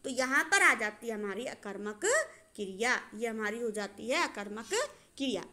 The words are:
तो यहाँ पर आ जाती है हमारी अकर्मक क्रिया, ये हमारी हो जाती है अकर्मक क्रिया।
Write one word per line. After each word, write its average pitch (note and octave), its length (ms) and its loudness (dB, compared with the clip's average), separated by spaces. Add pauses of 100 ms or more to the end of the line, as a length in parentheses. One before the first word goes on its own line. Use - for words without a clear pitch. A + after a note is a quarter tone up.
तो C4+ 60 -6
यहाँ C4 320 2
पर F#4 180 4
आ D#4+ 140 8
जाती G#3+ 320 -4
है A3 80 -2
हमारी G3+ 320 -4
अकर्मक G#3 580 -6 (500)
क्रिया, G#3 440 0 (160)
ये A3+ 120 -2
हमारी A3 320 -2
हो A#3+ 120 0
जाती G#3 380 -6
है D#4+ 140 2
अकर्मक G#3+ 500 -6 (440)
क्रिया। A#3+ 360 -2